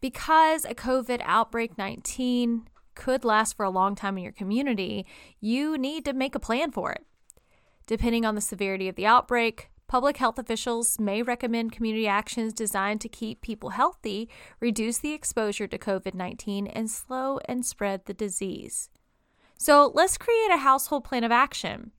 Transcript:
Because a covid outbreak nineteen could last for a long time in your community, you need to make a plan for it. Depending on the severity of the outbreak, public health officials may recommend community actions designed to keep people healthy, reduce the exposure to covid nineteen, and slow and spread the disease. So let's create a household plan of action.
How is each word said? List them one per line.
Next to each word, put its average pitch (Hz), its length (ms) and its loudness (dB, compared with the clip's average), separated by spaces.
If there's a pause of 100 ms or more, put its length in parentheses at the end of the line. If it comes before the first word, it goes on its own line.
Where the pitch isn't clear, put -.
Because 320 640 4
a - 80 -6
covid 247 500 -2
outbreak 226 540 0
nineteen 240 880 -2 (280)
could 254 300 -2
last 220 320 2
for 214 80 0
a 190 60 0
long 190 240 2
time 196 240 -4
in 175 40 -10
your - 80 -10
community, 208 720 -2 (360)
you 277 400 0
need 285 260 -4
to 277 80 -2
make 262 220 -2
a 277 40 -2
plan 269 320 -2
for - 200 -4
it. - 120 -10 (840)
Depending 233 360 0
on 214 120 0
the 208 60 -4
severity 190 460 -4
of 180 80 -6
the 185 120 -2
outbreak, 233 640 2 (160)
public 269 300 2
health 233 200 0
officials 233 600 -2
may 208 240 0
recommend 233 480 -2
community 220 340 -2
actions 214 480 -2
designed 208 480 -2
to 233 80 -10
keep 220 320 -10
people 214 300 -8
healthy, 226 580 -2 (300)
reduce 233 400 0
the 302 140 -4
exposure 214 520 -4
to - 140 -8
covid 190 340 -4
nineteen, 196 540 -6
and 220 240 -6
slow 262 540 -6
and 247 200 -4
spread 196 400 -4
the 202 80 -8
disease. - 760 -8 (680)
So 285 380 8
let's 359 240 4
create 440 320 4
a 339 60 6
household 269 460 2
plan 247 200 -2
of 226 80 0
action. - 680 0